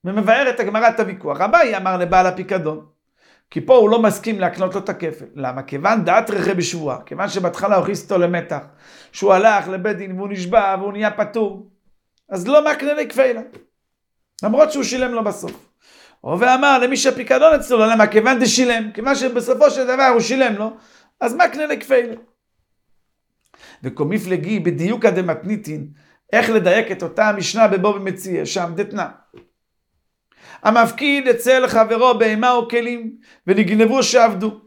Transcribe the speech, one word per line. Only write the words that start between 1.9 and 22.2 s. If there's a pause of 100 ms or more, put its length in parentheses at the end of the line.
לבעל
הפיקדון. (640)
כי
פה
הוא
לא
מסכים
להקנות
לו
את
הכפל. (100)
למה?
כיוון
דעת
רכב
בשבועה.
כיוון
שבהתחלה
הוא
הכניס
אותו
למתח. (500)
שהוא
הלך
לבית
דין
והוא
נשבע
והוא
נהיה
פטור. (600)
אז
לא
מקנה
לכפילה. (1000)
למרות
שהוא
שילם
לו
בסוף. (560)
רבא
אמר
למי
שהפיקדון
אצלו,
למה?
כיוון
דשילם.
כיוון
שבסופו
של
דבר
הוא
שילם
לו, (460)
אז
מקנה
לכפילה. (1700)